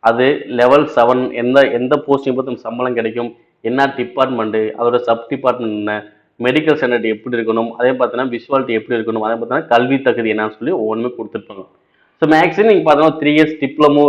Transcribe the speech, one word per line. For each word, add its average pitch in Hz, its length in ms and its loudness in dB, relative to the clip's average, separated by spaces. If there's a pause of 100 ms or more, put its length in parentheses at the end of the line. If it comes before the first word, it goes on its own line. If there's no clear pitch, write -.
(100)
அது 120 180 2 (320)
லெவல் 135 360 6
செவன், 123 280 4 (200)
எந்த, 127 160 4 (200)
எந்த 127 140 0 (140)
போஸ்டிங் 139 280 0
பார்த்து 131 160 -4
நமக்கு 120 180 -10
சம்பளம் 123 300 -4
கிடைக்கும், 113 320 -4 (380)
என்ன 135 200 2 (100)
டிபார்ட்மெண்ட், 113 640 -2 (180)
அதோட 120 280 2
சப் 113 240 -2
டிபார்ட்மெண்ட் 120 500 -2
என்ன, 107 180 -4 (400)
மெடிக்கல் 147 400 0
ஸ்டாண்டர்ட் 120 360 0
எப்படி 120 240 -8
இருக்கணும், 113 300 -2 (100)
அதே 123 120 2
பார்த்தீங்கன்னா 127 440 -2
விஷுவாலிட்டி 123 440 -2
எப்படி 117 180 -4
இருக்கணும், 110 300 -4
அதே 113 80 -2
பார்த்தீங்கன்னா 123 380 -4
கல்வி 127 340 2
தகுதி 113 260 0
என்னன்னு 107 260 -4
சொல்லி 165 200 -4
ஒவ்வொன்றுமே 110 380 -4
கொடுத்துருப்பாங்க. 104 480 -12 (540)
So, 160 120 0
மேக்ஸிமம் 170 400 4
நீங்க 175 140 4
பார்த்தீங்கன்னா 151 360 4
த்ரீ 147 140 2
இயர்ஸ் 156 260 2
diploma 143 480 2